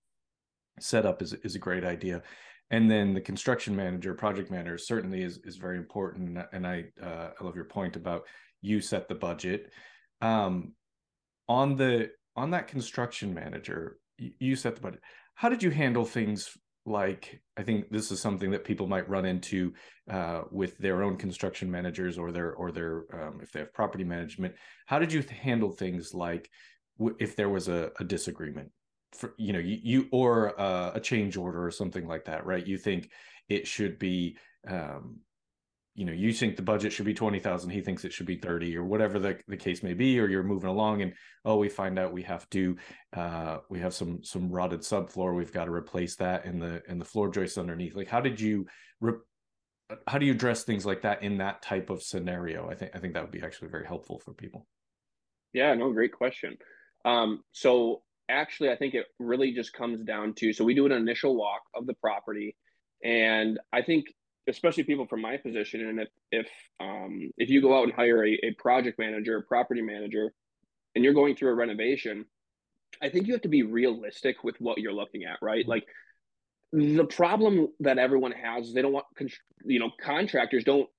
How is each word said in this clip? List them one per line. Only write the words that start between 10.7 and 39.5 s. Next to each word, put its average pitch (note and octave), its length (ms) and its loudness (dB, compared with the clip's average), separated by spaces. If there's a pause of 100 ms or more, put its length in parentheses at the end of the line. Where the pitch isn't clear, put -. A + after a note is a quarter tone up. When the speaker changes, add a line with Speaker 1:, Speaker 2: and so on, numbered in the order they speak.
Speaker 1:
on C3+ 300 2
the, B2 340 4 (240)
on C#3 160 -2
that F3 160 -2
construction A#2+ 680 -4
manager, - 640 -8 (200)
y-, B2 180 -10
you C3 200 0
set A#2 180 -4
the - 60 -18
budget. F#2 180 -10 (360)
How - 120 2
did A#3+ 160 0
you F3 80 4
handle B2+ 320 4
things G#2+ 540 -4 (280)
like, G2 560 -4 (160)
I G#2+ 60 -6
think G#2 260 0
this G#2+ 220 -2
is F#2+ 80 -6
something G2 320 -2
that G2+ 120 -2
people G2 240 -2
might F#2+ 220 -2
run F#2+ 160 0
into, F2+ 480 -2 (360)
uh, E2+ 420 -4
with F2+ 260 -4
their F#2+ 260 0
own F#2+ 140 0
construction F#2 540 -6
managers F2+ 460 -4
or F2 140 -6
their, E2+ 220 -4
or F2 180 -6
their, E2 420 -6
um, D#2 280 -10
if - 100 -20
they D2+ 80 -8
have D2 140 -10
property F#2+ 300 -2
management, F2 520 -6 (300)
how C#3+ 140 0
did D#3+ 120 0
you D#3 100 0
th-, A#2+ 180 -10
handle A#2 320 0
things F2+ 420 -6
like E2+ 360 -6 (480)
w-, A2 220 -2
if - 160 -4
there G2+ 140 2
was F#2+ 180 -2
a, E2+ 320 -2
a - 40 -6
disagreement, D#2+ 680 -6 (420)
for, - 240 -12
you G#2 160 -2
know, F2+ 60 0
you, F#2 220 -2
you, B2+ 300 2
or, A#2 480 4
uh, F#2 340 0
a A2 60 -4
change G2+ 360 0
order F2 300 -4
or E2+ 60 -2
something F2+ 360 -6
like D#2+ 180 -8
that, D#2+ 200 -8
right? F2+ 200 -2
You F#2+ 120 -2
think F#2 320 -2 (400)
it G#2 180 0
should G2 320 -2
be, F2+ 380 -2 (300)
um, D2+ 520 -10 (760)
you G2+ 100 -6
know, E2+ 60 -4
you F#2+ 200 2
think A2+ 260 0
the - 40 -4
budget G#2 320 0
should G2+ 140 -4
be G#2+ 80 2
twenty G2+ 240 0
thousand, F2+ 320 -4
he G2 100 -4
thinks F#2 240 -6
it - 80 -10
should F2 140 -8
be F2+ 80 -4
thirty, E2+ 420 -4
or F2 60 -4
whatever G#2 340 0
the, F#2+ 300 -2
the G2+ 100 -8